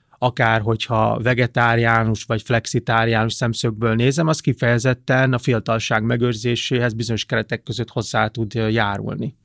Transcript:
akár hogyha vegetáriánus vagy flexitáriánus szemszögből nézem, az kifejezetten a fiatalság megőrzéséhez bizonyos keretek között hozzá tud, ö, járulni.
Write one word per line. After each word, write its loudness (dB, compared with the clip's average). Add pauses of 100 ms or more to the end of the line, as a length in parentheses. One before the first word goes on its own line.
(180)
akár 2
hogyha 0
vegetáriánus 2
vagy -2
flexitáriánus 0
szemszögből -2
nézem, 2
az 0
kifejezetten 0
a 0
fiatalság 0
megőrzéséhez 0
bizonyos -4
keretek -4
között -6
hozzá -2
tud, -6
ö, 0
járulni. -2